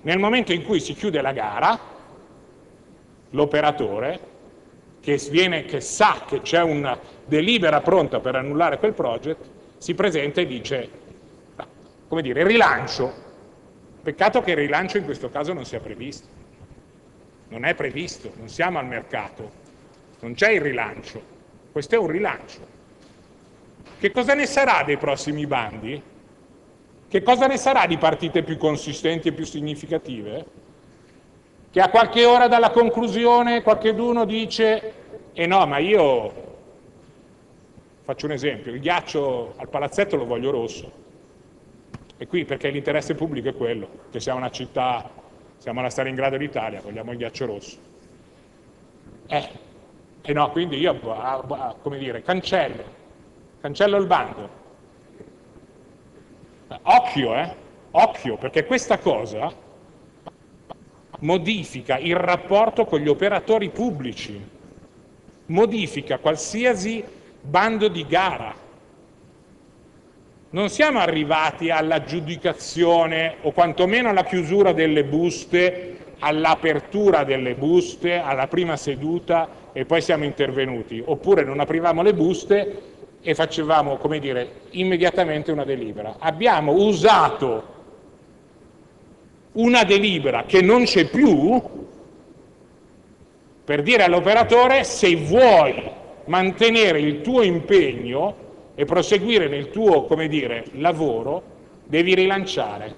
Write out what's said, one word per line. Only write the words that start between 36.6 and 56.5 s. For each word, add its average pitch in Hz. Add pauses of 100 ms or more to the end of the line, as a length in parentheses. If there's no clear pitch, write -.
faccio 143
un 151
esempio, 123
"il 127
ghiaccio 139
al 131
palazzetto 156
lo 131
voglio 120
rosso". - (1120)
E 127
qui 175
perché 139
l'interesse 143
pubblico 143
è 127
quello, 113 (200)
che 113
sia 131
una 127
città, 127 (480)
siamo 123
la 127
Stalingrado 131
d'Italia, 113
vogliamo 107
il 123
ghiaccio 120
rosso. 101 (1500)
Eh, 147 (720)
eh 147
no, 147
quindi 165
io, 147 (140)
ah, 127
ah, 131
come 139
dire, 123
cancello, 180 (760)
cancello 196
il 190
bando. 113 (2250)